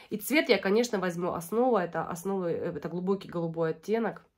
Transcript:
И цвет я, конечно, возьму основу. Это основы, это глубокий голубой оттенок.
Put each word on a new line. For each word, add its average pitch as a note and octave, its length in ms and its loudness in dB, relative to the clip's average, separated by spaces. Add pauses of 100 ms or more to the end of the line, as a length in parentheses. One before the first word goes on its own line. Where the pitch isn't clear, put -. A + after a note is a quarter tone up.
(100)
И G#3+ 80 -2
цвет D4+ 320 2
я, G3 80 6
конечно, G#3 400 2
возьму F3+ 340 -2
основу. A3+ 460 2
Это E3+ 260 -2
основы, F#3 460 -2
это E3 380 -4
глубокий F3+ 400 -2
голубой E3 420 -2
оттенок. G3 540 -2 (140)